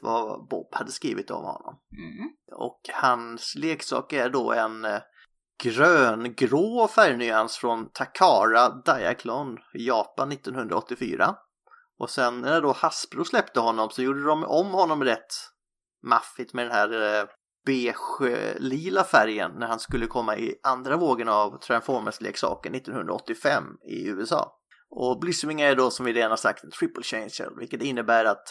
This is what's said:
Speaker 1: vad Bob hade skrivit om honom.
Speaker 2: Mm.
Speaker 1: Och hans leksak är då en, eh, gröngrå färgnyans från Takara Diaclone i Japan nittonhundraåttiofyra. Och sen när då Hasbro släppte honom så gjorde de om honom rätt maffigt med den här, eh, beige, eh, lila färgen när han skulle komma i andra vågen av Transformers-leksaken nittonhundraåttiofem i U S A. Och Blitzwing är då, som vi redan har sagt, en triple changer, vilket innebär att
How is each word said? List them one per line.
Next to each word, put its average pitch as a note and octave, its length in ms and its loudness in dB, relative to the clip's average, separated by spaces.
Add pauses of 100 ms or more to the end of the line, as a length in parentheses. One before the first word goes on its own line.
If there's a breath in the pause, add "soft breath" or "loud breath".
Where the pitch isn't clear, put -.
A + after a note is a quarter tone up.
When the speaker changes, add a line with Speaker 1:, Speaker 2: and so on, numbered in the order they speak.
Speaker 1:
vad A2+ 440 -2
Bob - 260 -6
hade - 160 -6
skrivit G2+ 400 -6
om E2+ 120 -8
honom. - 360 -10 (180)
Speaker 2:
Mm. G#3 320 -12 (300)
Speaker 1:
Och - 200 -8 (140)
hans A#2 640 -2
leksak C#3+ 580 -4
är B2+ 160 0
då A#2+ 240 0
en, A2 320 -2
eh, G#2+ 140 -2 (640 soft breath)
gröngrå C3+ 1200 4
färgnyans A#2+ 720 2
från A2+ 340 -2
Takara A#2+ 760 6
Diaclone B2 880 -2 (160)
i A#2 140 -6
Japan B2+ 420 0
nittonhundraåttiofyra. B2 1080 -2 (640 soft breath)
Och - 100 -6
sen B2 320 0
när D3+ 200 2
då D3 120 4
Hasbro - 520 -2
släppte - 340 0
honom A2+ 300 0
så - 120 -4
gjorde C#3 240 0
de D#3 180 2
om F#3 280 0
honom E3 320 2
rätt A#2 300 0 (680)
maffigt - 500 0
med B2 120 -2
den A#2 60 -6
här, G#2+ 500 2
eh, G#2 60 -4 (380)
beige, B2 560 -2
eh, A2+ 380 -2
lila E3 440 -2
färgen G#2+ 520 2
när A#2 120 -6
han A2+ 120 -4
skulle A#2 280 -4
komma A2+ 300 -2
i A2 260 -6
andra C3 340 0
vågen B2+ 320 2
av G#2 300 2
Transformers-leksaken A2+ 1120 -2
nittonhundraåttiofem A2+ 920 -4 (260)
i - 180 -8
U F#2+ 140 -6
S A#2 100 -4
A. - 200 -2 (380 soft breath)
Och B2 300 -2
Blitzwing D#3 420 -2
är C#3+ 140 6
då, B2+ 160 4
som C3 140 -6
vi A#2 80 0
redan A2+ 160 2
har A2 80 0
sagt, - 260 0
en - 80 -20
triple - 320 -4
changer, - 560 -8
vilket A#2 220 -8
innebär A#2 440 2
att G2+ 260 0